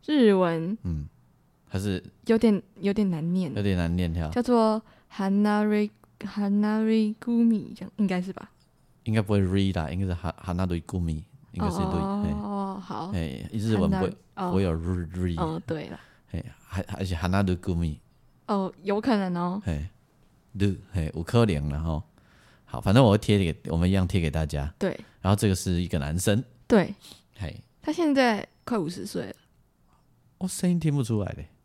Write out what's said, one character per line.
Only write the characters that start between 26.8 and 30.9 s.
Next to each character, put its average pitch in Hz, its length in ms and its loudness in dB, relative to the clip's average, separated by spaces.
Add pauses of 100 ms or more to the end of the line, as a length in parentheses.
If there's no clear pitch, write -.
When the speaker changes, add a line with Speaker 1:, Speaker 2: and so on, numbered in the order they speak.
Speaker 2:
嘿。 92 240 -10 (200)
Speaker 1:
他 302 120 -6
现 320 220 0
在 240 300 2 (200)
快 240 120 -4
五 165 120 -2
十 180 180 -10
岁 - 200 -6
了。 - 80 -12 (1040)
Speaker 2:
哦， 185 100 -6
声 - 200 -2
音 175 120 2
听 156 120 2